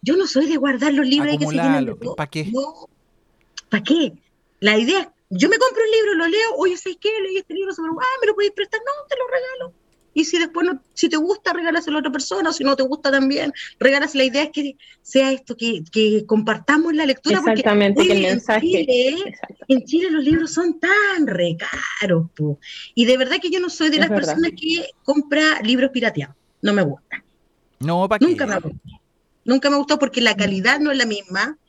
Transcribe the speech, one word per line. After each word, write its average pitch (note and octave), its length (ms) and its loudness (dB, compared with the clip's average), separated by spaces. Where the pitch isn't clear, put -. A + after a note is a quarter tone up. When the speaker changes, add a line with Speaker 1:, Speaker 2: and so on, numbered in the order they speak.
Speaker 1:
yo C4+ 160 0
no F#4+ 80 2
soy C#4+ 220 2
de D#4 100 0
guardar C#4 360 0
los C#4 120 2
libros, D4 260 2
hay D4 60 0
que D4 80 -2
se - 60 -4
llenan C4 340 0
de A3+ 60 -6
Speaker 2:
Acumularlo. - 120 -12
Speaker 1:
todo. B3 120 -8
Speaker 2:
¿Pa' D3 120 -6
qué? D#3 240 -8
Speaker 1:
No. C#4 360 -6
¿Pa' G#3+ 140 -2
qué? C#4+ 300 2
La G#3 180 4
idea D4+ 220 2
es, - 60 -8
yo F#3+ 180 2
me A4+ 100 4
compro B4 260 2
un A4 80 0
libro, G#4+ 240 2
lo E4 120 0
leo, G#4+ 300 0
"Oye, F4+ 200 0
¿sabes F4+ 220 -10
qué? G#4 100 -2
Leí F#4+ 140 -4
este F#4+ 160 -8
libro, F#4+ 200 -6
súper, D#4+ 260 -8
ah, C5 220 -2
¿me A4 60 2
lo G#4+ 80 2
podéis G4+ 180 0
prestar?". A4 280 -6
"No, C#5+ 260 -8
te C#5+ 80 -4
lo B4+ 120 -4
regalo". B4+ 460 -6
Y D4+ 100 2
si F4 120 -4
después E4 300 -2
no, D#4+ 120 -4
si D#4+ 160 0
te D#4+ 80 -2
gusta, F4 360 -2
regálaselo E4 440 -2
a - 40 0
otra C4 100 -4
persona, D#4+ 400 -2
o - 20 -4
si D#4+ 100 -6
no C4+ 120 2
te C4+ 80 0
gusta C4+ 260 -2
también, C#4 420 0
regálaselo. C#4 440 2
La C4 40 4
idea C#4 160 0
es D4+ 80 -4
que C#4+ 240 -6
sea C4+ 300 2
esto, C4 260 -6
que, A3 340 -4
que G#3+ 360 4
compartamos B3+ 680 2
la D#4 140 0
lectura, C4 320 0
porque, A3+ 220 2
Speaker 3:
Exactamente, G3+ 440 4
que F3+ 60 4
el G3 80 4
Speaker 1:
oye, F#3+ 80 2
en F#3+ 80 2
Speaker 3:
mensaje. A3+ 320 0
Speaker 1:
Chile, B3+ 300 2
Speaker 3:
Exacto. - 420 -16
Speaker 1:
en C4 180 4
Chile E4 260 0
los D#4 120 0
libros D#4+ 300 0
son E4 260 -2
tan F#4+ 460 2
re F3 320 -2
caros, E3+ 360 0
po. D3 240 -4
Y A#3+ 120 2
de B3+ 120 2
verdad C4 240 -2
que F4+ 80 -6
yo F#4 100 -2
no F4+ 120 -4
soy D#4+ 180 -2
de C4+ 60 -2
Speaker 3:
Es - 60 0
Speaker 1:
las - 100 2
Speaker 3:
verdad. F3+ 240 -2
Speaker 1:
personas E3 200 -2
que E4 300 -4
compra D4 600 0
libros B3+ 260 2
pirateados, A3+ 460 -4
no G#3 120 0
me G3+ 100 2
gusta. - 400 -8
Speaker 2:
No, E3+ 280 -2
¿pa' G#3+ 120 0
Speaker 1:
Nunca D4 260 2
Speaker 2:
qué? G#3 60 -6
Speaker 1:
me G3 40 -2
ha F3+ 40 -2
gustado. - 400 -12
Nunca C4 260 2
me C#4+ 60 2
ha - 20 2
gustado D4 200 0
porque B3+ 220 0
la A3 140 2
Speaker 3:
Mm. - 20 -8
Speaker 1:
calidad G3+ 420 0
no D4 120 0
es C4+ 80 0
la A#3+ 80 0
misma. G3+ 500 -6